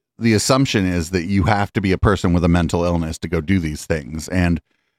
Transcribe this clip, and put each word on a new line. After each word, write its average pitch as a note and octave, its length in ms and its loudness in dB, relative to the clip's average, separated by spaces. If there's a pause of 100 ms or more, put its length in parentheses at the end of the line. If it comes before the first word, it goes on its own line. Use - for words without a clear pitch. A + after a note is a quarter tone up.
(180)
the A2+ 160 2
assumption B2 520 2
is F2 240 -2
that F2+ 140 -2
you G2 200 0
have G2+ 280 0
to A2 80 -2
be F#2+ 120 0
a F2 60 0
person F#2+ 340 2
with E2+ 120 2
a F2 40 4
mental E2+ 360 2
illness E2+ 340 -2
to E2+ 100 -10
go E2 120 -2
do F#2 180 0
these D#2 260 -6
things. D#2 440 -6
And F2 320 0 (380)